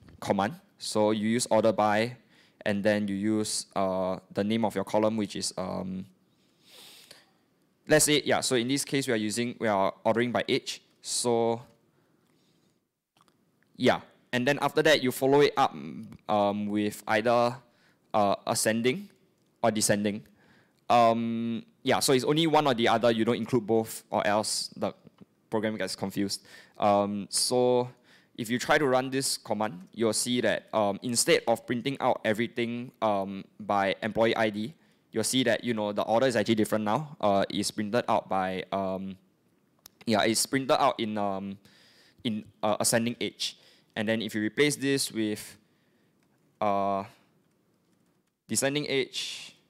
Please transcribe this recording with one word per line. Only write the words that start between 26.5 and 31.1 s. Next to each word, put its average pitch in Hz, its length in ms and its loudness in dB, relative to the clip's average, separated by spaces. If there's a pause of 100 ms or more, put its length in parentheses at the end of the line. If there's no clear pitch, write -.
Um, 101 540 2
so 123 580 2 (480)
if 113 140 -6
you 120 80 0
try 151 180 2
to 151 80 2
run 131 240 2
this 131 280 -4
command, 107 560 -6
you'll 107 200 0
see 123 280 -2
that, 104 300 0
um, 101 300 0
instead 123 460 2